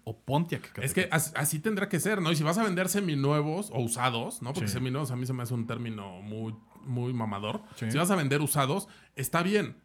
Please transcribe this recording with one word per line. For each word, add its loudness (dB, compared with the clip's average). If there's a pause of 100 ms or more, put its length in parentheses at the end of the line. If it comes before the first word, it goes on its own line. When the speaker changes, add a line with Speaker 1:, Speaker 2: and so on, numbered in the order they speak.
Speaker 1:
o -8
Pontiac 0
Ecatepec. -10
Speaker 2:
Es 0
que 2
as-, 2
así 0
tendrá 0
que 2
ser, 0
¿no? 2
Y 4
si 2
vas 2
a 4
vender 2
seminuevos 2
o 0
usados, 0
¿no? -6
Porque 0
Speaker 1:
Sí. 0
Speaker 2:
seminuevos -2
a -4
mí -2
se -2
me -4
hace -4
un -2
término -6
muy, -6 (300)
muy -2
mamador. -2 (140)
Speaker 1:
Sí. -2
Speaker 2:
Si 2
vas 4
a 4
vender 2
usados, 0 (280)
está 0
bien, 2